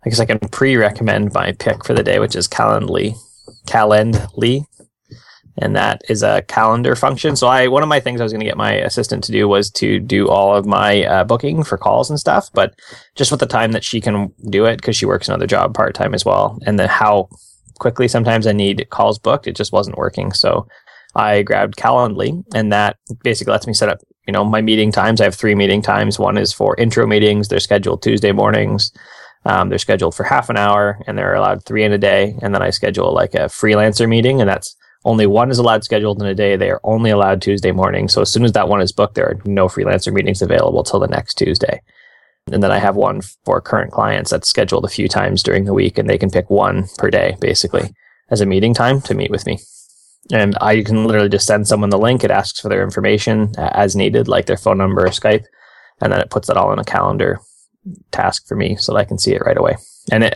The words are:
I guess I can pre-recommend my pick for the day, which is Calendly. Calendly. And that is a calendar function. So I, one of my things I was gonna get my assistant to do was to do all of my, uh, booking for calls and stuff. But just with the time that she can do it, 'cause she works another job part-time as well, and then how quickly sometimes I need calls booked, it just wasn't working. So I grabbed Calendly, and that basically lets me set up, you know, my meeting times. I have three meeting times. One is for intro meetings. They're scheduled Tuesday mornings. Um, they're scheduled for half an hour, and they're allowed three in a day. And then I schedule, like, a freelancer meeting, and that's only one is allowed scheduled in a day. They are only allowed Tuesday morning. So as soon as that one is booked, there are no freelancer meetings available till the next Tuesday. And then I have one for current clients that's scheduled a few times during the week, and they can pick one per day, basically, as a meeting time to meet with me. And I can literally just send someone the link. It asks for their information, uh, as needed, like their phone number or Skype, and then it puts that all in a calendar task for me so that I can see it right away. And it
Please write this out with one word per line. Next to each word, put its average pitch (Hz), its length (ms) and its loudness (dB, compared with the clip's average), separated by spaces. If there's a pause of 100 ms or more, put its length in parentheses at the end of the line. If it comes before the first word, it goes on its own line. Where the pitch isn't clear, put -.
I 117 60 -2
guess 113 100 -2
I 113 60 2
can 110 120 -2
pre-recommend 110 920 0
my 92 200 -2
pick - 300 -4
for - 120 -2
the 113 80 2
day, 98 160 0
which 107 180 -2
is 92 100 -4
Calendly. 107 680 -2 (520)
Calendly. 113 1000 0 (920)
And 104 200 -4
that 104 340 -2
is 107 120 -2
a 101 200 2
calendar 113 520 0
function. 139 420 -2
So 127 100 2
I, 127 220 4
one 135 140 2
of 151 60 -2
my 147 120 2
things 123 200 -6
I 117 40 0
was 110 100 -4
gonna 110 100 -6
get 110 140 -4
my 107 140 0
assistant - 520 -2
to 113 80 -6
do 104 160 2
was 101 220 2
to 104 280 -2
do 98 300 0
all 98 260 4
of 101 120 0
my, 101 380 2
uh, 95 200 2
booking 143 380 -2
for 104 160 -4
calls 117 320 0
and 151 100 -4
stuff. - 320 0
But - 220 0 (400)
just - 160 -2
with 143 100 -2
the 127 60 0
time 113 260 0
that 113 120 -4
she - 140 -4
can 101 320 -2 (200)
do 98 160 2
it, 113 160 0
'cause 113 120 -2
she - 120 -2
works 95 200 -2
another 87 200 -4
job 92 260 0
part-time 98 400 -2
as 104 140 -4
well, 101 400 0
and 107 120 0
then 95 100 2
how 104 420 2 (480)
quickly 120 300 0
sometimes 113 380 0
I 107 60 2
need 101 380 0
calls 107 280 -2
booked, 135 280 -2
it - 100 -8
just - 160 -6
wasn't 98 240 -2
working. 95 360 -6
So - 340 0 (500)
I 104 260 2
grabbed 101 340 -2
Calendly, 117 680 0 (100)
and 107 180 0
that 104 260 0 (240)
basically 107 300 -2
lets 110 140 -2
me 117 60 -6
set 104 160 0
up, - 120 -4 (260)
you 98 60 -6
know, 101 120 0
my 110 160 0
meeting 110 320 2
times. 110 280 2
I 107 40 4
have 95 100 2
three 107 200 0
meeting 101 260 2
times. 104 380 0
One 95 180 0
is 98 160 -2
for 101 240 0
intro 117 300 2
meetings. 104 420 2
They're 98 120 -2
scheduled 95 420 -2
Tuesday 107 300 2
mornings. 104 600 0 (540)
Um, 95 220 2
they're 95 100 -2
scheduled 92 360 0
for - 100 -4
half 123 240 0
an 117 80 -2
hour, 101 500 2
and 104 100 -6
they're 95 180 -2
allowed 98 300 0
three 110 200 -2
in 107 80 2
a 101 60 0
day. 101 420 2
And 104 140 -4
then 95 80 0
I 92 80 -2
schedule, 92 440 -2
like, 85 200 0
a 76 160 -2
freelancer 107 580 2
meeting, 123 320 2
and 104 80 2
that's - 260 -4 (300)
only 110 220 4
one 113 240 4
is 127 80 0
allowed 113 260 2
scheduled 104 380 -2
in 101 40 -2
a 98 80 -2
day. 101 220 2
They 95 140 0
are - 120 -2
only 113 280 2
allowed 98 320 2
Tuesday 98 280 0
morning. 95 380 0
So 101 140 2
as 98 100 0
soon 120 120 2
as 113 80 4
that 95 180 2
one 101 100 2
is 90 100 0
booked, - 240 -2
there 92 120 0
are 85 180 -2
no 98 240 2
freelancer 95 420 -2
meetings 95 300 -2
available 85 420 2
till - 160 -2
the 95 80 0
next - 280 -4
Tuesday. - 480 -2 (680)
And 101 120 0
then 98 100 2
I 101 60 2
have 98 180 0
one 101 240 0 (240)
for 98 160 0
current - 320 -4
clients 104 380 -2
that's - 180 -2
scheduled - 380 0
a - 20 -4
few - 180 -4
times 98 360 0
during 98 240 0
the 98 80 0
week, 95 240 0
and 95 100 -2
they 98 100 2
can 98 120 0
pick 90 180 0
one 95 480 0
per - 140 0
day, 92 300 0
basically, - 520 -2 (380)
as 107 100 0
a 101 60 2
meeting 98 260 2
time 131 300 2
to - 120 -4
meet 95 160 -2
with - 140 -4
me. - 140 -4 (760)
And 101 300 2
I 107 180 4
can 110 240 0
literally 107 240 2
just 101 180 0
send 107 220 2
someone 104 220 2
the 98 80 2
link. 117 260 2
It 101 60 2
asks 98 280 -2
for 104 120 -6
their 95 120 0
information, 104 760 0
uh, - 160 -2
as 98 200 2
needed, 101 320 2
like 92 200 0
their 95 100 -2
phone 101 220 0
number 95 260 2
or 92 60 2
Skype, 107 340 0 (560)
and - 100 0
then 92 80 0
it - 120 -2
puts - 180 -4
that - 80 2
all 101 160 2
in 101 60 -2
a 104 60 -4
calendar 98 560 -2 (720)
task - 380 -4
for - 80 -6
me 98 200 -2
so - 180 -4
that 104 60 2
I 104 40 2
can 101 140 -8
see 101 160 0
it - 100 -4
right - 140 0
away. - 180 0 (340)
And 113 140 2
it 113 120 0